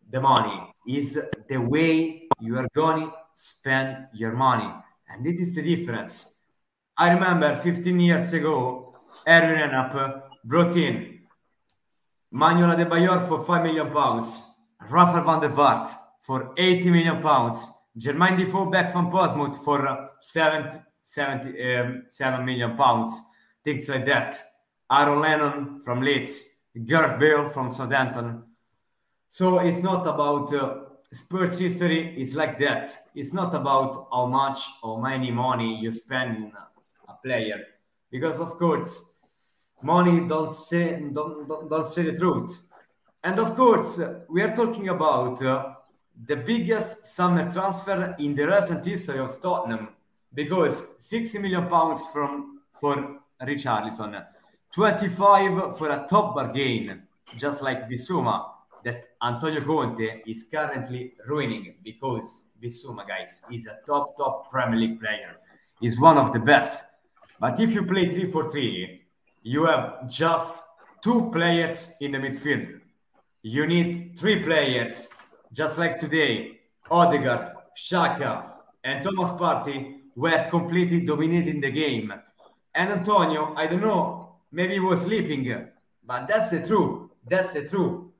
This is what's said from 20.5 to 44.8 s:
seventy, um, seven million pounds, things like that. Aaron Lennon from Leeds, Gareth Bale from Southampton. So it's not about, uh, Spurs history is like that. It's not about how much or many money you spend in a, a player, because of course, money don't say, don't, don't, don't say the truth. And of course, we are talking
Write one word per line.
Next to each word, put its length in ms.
seventy, 680
um, 360
seven 340
million 320
pounds, 420
things 240
like 160
that. 320
Aaron 280
Lennon 600
from 220
Leeds, 420
Gareth 340
Bale 300
from 220
Southampton. 760
So 300
it's 240
not 240
about, 460
uh, 280
Spurs 480
history 600
is 140
like 240
that. 340
It's 180
not 220
about 580
how 140
much 320
or 180
many 300
money 500
you 100
spend 460
in 160
a, 600
a 120
player, 400
because 300
of 180
course, 440
money 460
don't 240
say, 480
don't, 480
don't, 220
don't 180
say 140
the 140
truth. 420
And 160
of 180
course, 420
we 140
are 120
talking 360